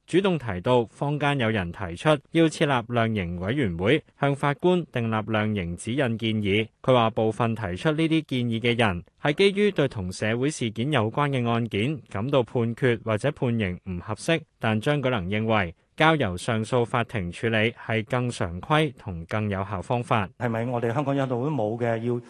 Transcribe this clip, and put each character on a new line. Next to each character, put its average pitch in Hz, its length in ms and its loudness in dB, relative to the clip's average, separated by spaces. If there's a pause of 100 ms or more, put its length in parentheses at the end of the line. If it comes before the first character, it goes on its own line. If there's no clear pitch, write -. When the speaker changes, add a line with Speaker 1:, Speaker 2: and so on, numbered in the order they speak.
Speaker 1:
主 170 140 2
動 190 180 2
提 107 220 -6
到 123 300 4
坊 147 280 -4
間 143 220 0
有 113 80 2
人 95 240 0
提 87 240 -8
出 156 140 0 (220)
要 165 120 6
設 156 220 2
立 120 260 -2
量 113 220 2
刑 87 260 -2
委 98 140 -2
員 104 240 0
會， 113 260 2 (160)
向 143 160 2
法 143 160 0
官 175 400 2
訂 120 120 -2
立 110 280 -2
量 107 220 2
刑 87 200 -2
指 110 180 -6
引 120 260 0
建 110 160 0
議。 107 340 2 (140)
佢 131 100 4
話 120 160 6
部 110 240 2
分 113 220 0
提 104 220 -4
出 156 160 0
呢 151 40 -2 (100)
啲 160 220 2
建 131 120 -2
議 117 200 0
嘅 120 180 2
人 95 240 2 (200)
係 147 100 2
基 196 260 2
於 208 120 4
對 151 180 0
同 92 240 -4
社 110 260 -2
會 135 120 0
事 127 200 -4
件 117 220 -2
有 113 180 2
關 143 200 -2
嘅 123 180 0
案 117 180 0
件 113 320 -2 (120)
感 107 200 -4
到 143 120 4
判 117 340 -2
決 120 260 0
或 110 140 0
者 131 160 -2
判 120 260 -2
刑 92 260 -2
唔 90 160 -6
合 107 160 -8
適， 165 260 -2 (240)
但 110 140 2
張 147 220 0
舉 127 80 0
能 104 160 -2
認 107 180 -2
為， 104 300 2 (200)
交 160 220 4
由 107 220 0
上 110 260 -2
訴 120 220 2
法 117 180 0
庭 92 260 -6
處 113 180 -4
理 113 260 2 (120)
係 110 220 -2
更 123 220 -2
常 90 320 -6
規 151 360 2
同 85 280 -8
更 107 240 -2
有 95 120 -2
效 95 200 -6
方 120 200 -2
法。 113 240 0 (120)
Speaker 2:
係 123 100 -2
咪 113 160 -2
我 120 160 -2
哋 117 100 0
香 139 140 -2
港 139 100 -2
一 139 60 0
路 127 240 -2
都 151 60 -2
冇 117 280 -2
嘅， 117 200 0
要 120 200 -2 (120)